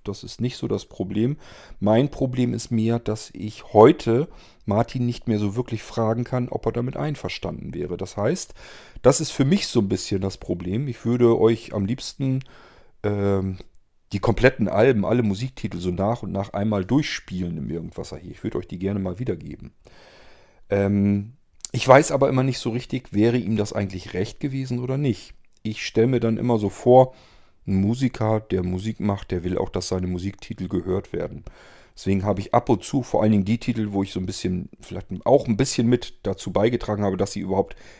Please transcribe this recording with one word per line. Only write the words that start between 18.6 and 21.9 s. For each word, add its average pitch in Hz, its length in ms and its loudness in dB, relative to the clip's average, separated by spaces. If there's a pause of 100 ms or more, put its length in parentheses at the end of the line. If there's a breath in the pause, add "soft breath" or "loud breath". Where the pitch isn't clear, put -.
die 87 120 -10
gerne 98 200 -2
mal 92 200 -4
wiedergeben. - 540 -8 (960 loud breath)
Ähm, 101 640 2 (380)
ich - 160 -4
weiß 139 240 8